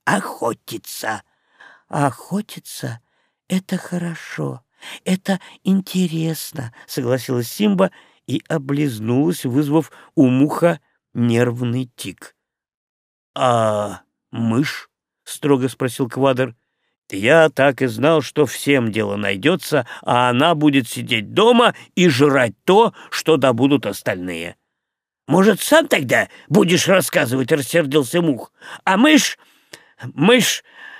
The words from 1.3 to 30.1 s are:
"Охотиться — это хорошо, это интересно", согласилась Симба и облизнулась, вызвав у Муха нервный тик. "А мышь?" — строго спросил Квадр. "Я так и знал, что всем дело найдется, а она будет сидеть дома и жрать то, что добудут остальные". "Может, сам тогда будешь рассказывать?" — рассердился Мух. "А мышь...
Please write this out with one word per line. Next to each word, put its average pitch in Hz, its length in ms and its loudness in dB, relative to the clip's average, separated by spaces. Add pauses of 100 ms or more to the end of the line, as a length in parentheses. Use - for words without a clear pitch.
"Охотиться — 143 1120 -6 (480)
это 185 300 -4
хорошо, 170 840 -8 (440)
это 185 340 -2 (240)
интересно", 165 1120 -4 (140)
согласилась 123 640 -4
Симба 196 400 0 (340)
и 123 220 -4
облизнулась, 139 1000 -2
вызвав 143 460 0 (240)
у 139 120 6
Муха 147 520 2 (340)
нервный 120 840 0
тик. - 400 -16 (1000)
"А 110 680 0 (300)
мышь?" — 117 580 -2 (380)
строго 135 400 0
спросил 123 420 -6
Квадр. 127 460 -2 (540)
"Я 143 400 4
так 135 320 0
и 131 60 0
знал, 135 340 2
что 147 240 -2
всем 123 480 0
дело 104 240 -2
найдется, 110 680 -2 (160)
а 123 280 2
она 147 260 2
будет 143 320 2
сидеть 113 460 -6
дома 226 420 4 (200)
и 180 120 4
жрать 135 460 2 (100)
то, 208 300 4 (160)
что - 260 0
добудут 135 500 2
остальные". 90 720 -8 (720)
"Может, 190 340 2
сам 311 260 2
тогда 127 420 0 (180)
будешь 175 400 2
рассказывать?" — 139 640 0
рассердился 151 680 0
Мух. 147 320 -2 (320)
"А 190 100 2
мышь... 294 420 4 (760)